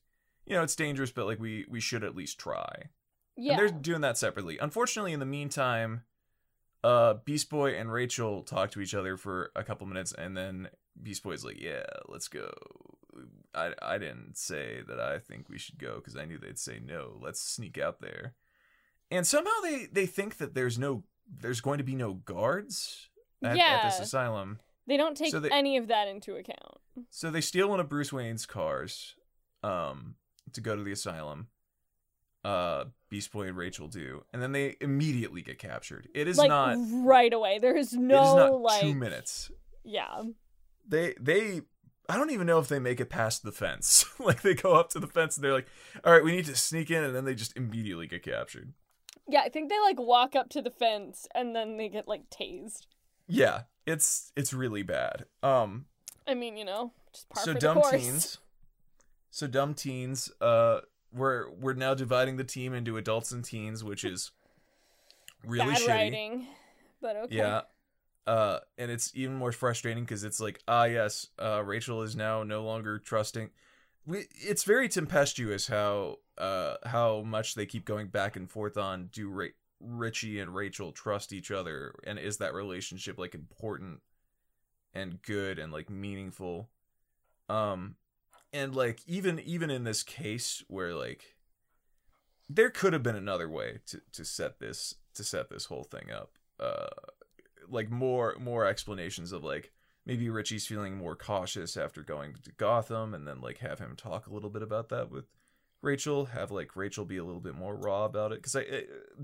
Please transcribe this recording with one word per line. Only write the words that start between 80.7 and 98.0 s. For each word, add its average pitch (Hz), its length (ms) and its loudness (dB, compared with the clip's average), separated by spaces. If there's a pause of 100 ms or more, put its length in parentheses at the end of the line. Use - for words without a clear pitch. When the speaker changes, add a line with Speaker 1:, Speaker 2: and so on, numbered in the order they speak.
Speaker 1:
trust 101 400 -4
each 95 200 -10
other, 82 440 -6 (100)
and 104 120 -8
is 98 200 -6
that 80 160 -4
relationship, 95 640 -8
like, 90 180 -8
important 90 680 -10 (920)
and 90 280 -10
good 98 380 -4
and, 78 120 -10
like, 78 180 -10
meaningful? 98 800 -10 (800)
Um, 98 460 -2 (560)
and, 135 240 -6
like, 123 320 0
even, 175 320 -2
even 165 300 -4
in 127 140 -2
this 110 180 -2
case - 640 -6
where, 90 260 -4
like, 67 420 -10 (1120)
there 214 200 6
could 196 240 2
have 143 100 0
been 113 120 0
another 95 340 -4
way 67 380 -6
to, - 140 -12 (120)
to - 120 -12
set - 340 -6
this, - 360 -8 (180)
to - 100 -12
set - 260 -4
this - 160 -10
whole 65 180 -10
thing - 280 -16
up. 52 200 -12 (280)
Uh, 50 280 -4 (800)
like, 113 240 -6
more, 123 480 0